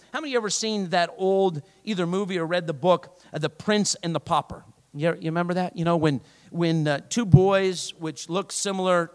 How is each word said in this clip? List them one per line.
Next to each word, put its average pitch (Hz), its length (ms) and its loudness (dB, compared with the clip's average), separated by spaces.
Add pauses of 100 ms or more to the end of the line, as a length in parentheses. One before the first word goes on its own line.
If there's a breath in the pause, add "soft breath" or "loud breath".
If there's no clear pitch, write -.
(120)
how 277 100 -6
many 311 80 -10
of - 20 -8
you 254 80 0
ever 214 100 -6
seen 208 400 -4
that 175 260 0
old 190 460 0 (220 soft breath)
either 180 240 -4
movie 185 320 -4
or 165 80 -4
read 175 180 -4
the 165 80 -6
book, 170 460 0 (120)
uh, - 60 -10
The 151 140 -4
Prince - 500 -2
and 170 140 -6
the 143 40 -2
Pauper? 143 460 -4 (260)
You, 156 220 -2
you - 120 -10
remember 175 280 -4
that? 180 240 -4
You 165 80 -2
know, 170 120 2
when, 151 240 0 (280 loud breath)
when, 165 380 0
uh, 143 220 -2
two 233 180 -2
boys, 185 720 6
which 156 280 -10
looked 180 260 -6
similar, 185 600 0